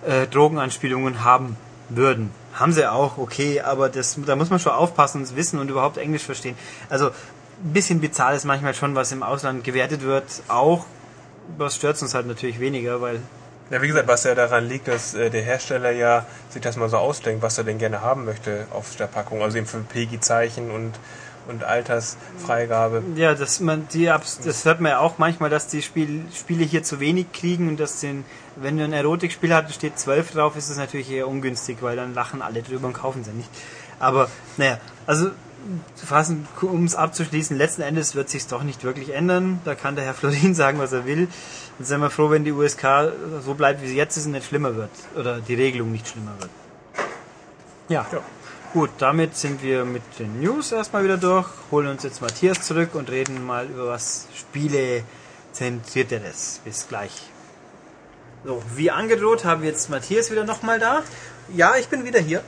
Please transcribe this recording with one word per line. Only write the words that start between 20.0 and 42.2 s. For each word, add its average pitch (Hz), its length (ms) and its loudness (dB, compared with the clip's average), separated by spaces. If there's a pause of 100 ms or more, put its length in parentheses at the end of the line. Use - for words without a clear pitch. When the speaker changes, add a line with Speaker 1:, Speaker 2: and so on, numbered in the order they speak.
Speaker 2:
G-Zeichen 117 640 0
und, 113 240 -6 (540)
und 117 160 -8
Altersfreigabe. 117 1400 0 (140)
Speaker 1:
Ja, 160 180 6
dass 139 280 -2
man 156 300 0
die 165 200 4
Abs-, - 320 0
das 143 220 -2
hört 165 160 6
man 156 100 4
ja 127 80 4
auch 165 180 2
manchmal, 160 320 2
dass 151 180 0
die 151 140 -4
Spiel-, 156 440 -4 (100)
Spiele 165 280 0
hier 156 200 0
zu 143 160 -4
wenig 175 340 2
kriegen 175 340 0
und 151 120 -2
dass 147 220 -2
den, 139 220 -6 (320)
wenn 143 220 -2
du 156 60 2
ein 151 100 -2
Erotikspiel 170 580 0
hast, 156 220 4
steht 151 240 -6
zwölf 151 340 0
drauf, 151 240 2
ist 147 140 -6
es 143 80 -6
natürlich 135 320 -6
eher 131 180 -2
ungünstig, 131 540 -4
weil 120 140 -2
dann 123 180 -6
lachen 123 300 -4
alle 117 180 -6
drüber 131 260 -6
und 123 60 -4
kaufen 131 300 -6
sie 107 80 -10
nicht. 117 180 -10 (500)
Aber, 131 300 4 (280)
naja, 135 200 4 (300)
also, 160 240 2 (640)
fassen, 151 520 0 (140)
um's 175 320 2
abzuschließen, 156 640 0
letzten 160 240 2
Endes 151 320 -2
wird 139 160 -2
sich's 135 160 -6
doch 123 160 -4
nicht 143 220 -6
wirklich 131 320 -4
ändern. 180 500 2
Da 151 80 -2
kann 143 220 -4
der 139 100 -4
Herr 131 80 -4
Florin 143 420 4
<laughs> - 0 -
sagen, 147 220 4
was 135 140 -2
er 127 160 -2
will. 160 200 2 (500)
Und 131 80 -10
sind 143 140 0
wir 147 100 2
froh, 151 200 4